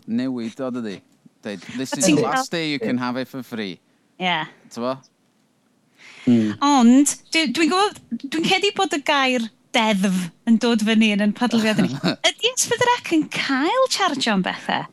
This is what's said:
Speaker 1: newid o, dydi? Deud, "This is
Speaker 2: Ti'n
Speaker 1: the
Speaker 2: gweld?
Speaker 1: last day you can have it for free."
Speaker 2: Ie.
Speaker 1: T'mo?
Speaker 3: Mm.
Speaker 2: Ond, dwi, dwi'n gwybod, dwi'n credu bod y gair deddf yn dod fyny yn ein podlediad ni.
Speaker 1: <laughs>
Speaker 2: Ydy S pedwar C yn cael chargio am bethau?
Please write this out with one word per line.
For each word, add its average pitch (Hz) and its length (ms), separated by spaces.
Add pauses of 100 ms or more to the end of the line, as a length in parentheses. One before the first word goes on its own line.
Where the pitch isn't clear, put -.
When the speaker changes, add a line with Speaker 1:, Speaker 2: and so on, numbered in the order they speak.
Speaker 1:
newid 120 560
o, 131 80
dydi? 110 300 (420)
Deud, 101 220 (120)
"This 131 160
is 277 140
Speaker 2:
Ti'n 151 100
Speaker 1:
the 147 60
Speaker 2:
gweld? - 80
Speaker 1:
last - 240
day 160 160
you 143 100
can 131 180
have 123 200
it 127 100
for 135 140
free." 107 380 (400)
Speaker 2:
Ie. 180 180 (320)
Speaker 1:
T'mo? 123 240 (1300)
Speaker 3:
Mm. 220 340
Speaker 2:
Ond, 277 560 (180)
dwi, 320 160
dwi'n 311 220
gwybod, 381 280 (220)
dwi'n 320 240
credu 381 300
bod 392 180
y 294 80
gair 254 480 (240)
deddf 208 440 (280)
yn 226 140
dod 233 260
fyny 220 280
yn 208 120
ein 208 80
podlediad 220 480
ni. - 80 (200)
Speaker 1:
<laughs> - 200
Speaker 2:
Ydy 453 240
S - 160
pedwar 480 320
C 330 160
yn 302 120
cael 311 600
chargio 294 440
am 185 120
bethau? - 480